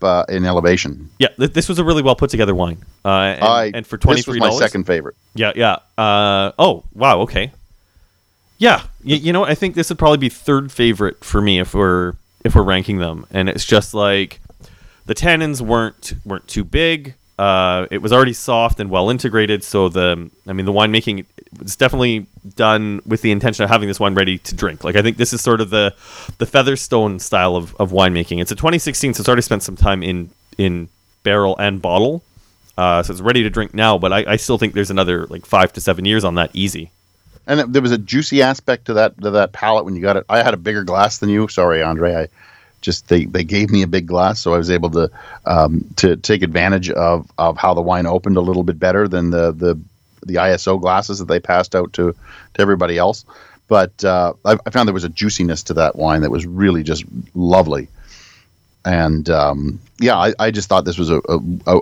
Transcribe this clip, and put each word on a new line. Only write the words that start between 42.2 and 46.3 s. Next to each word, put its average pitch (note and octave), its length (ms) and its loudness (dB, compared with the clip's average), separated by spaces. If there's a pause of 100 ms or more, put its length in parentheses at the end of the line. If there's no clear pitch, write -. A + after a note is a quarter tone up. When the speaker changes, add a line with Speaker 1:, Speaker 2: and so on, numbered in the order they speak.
Speaker 1:
just, - 260 -6
they, F2 180 4
they F#2 180 -4
gave G2+ 280 -2
me G2+ 100 4
a F#2+ 60 0
big F2 180 -2
glass, F2+ 340 0
so E2+ 140 0
I F2 40 2
was E2+ 120 -2
able F2 220 0
to, D#2+ 180 0 (360)
um, E2 380 2 (120)
to F2+ 200 2
take G2 280 0